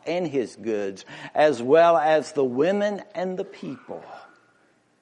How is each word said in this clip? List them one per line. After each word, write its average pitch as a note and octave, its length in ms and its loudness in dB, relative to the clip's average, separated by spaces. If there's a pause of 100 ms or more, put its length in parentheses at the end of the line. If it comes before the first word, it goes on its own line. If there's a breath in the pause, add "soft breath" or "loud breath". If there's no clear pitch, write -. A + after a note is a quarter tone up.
and F3 180 -2
his C#3 300 -4
goods, G2+ 500 -6 (300 loud breath)
as C#3 260 4
well E3 360 6
as D#3 340 2
the C#3+ 120 0
women F#3+ 600 0 (100)
and F#3 240 -6
the G3 80 -8
people." B2+ 580 -14 (1000)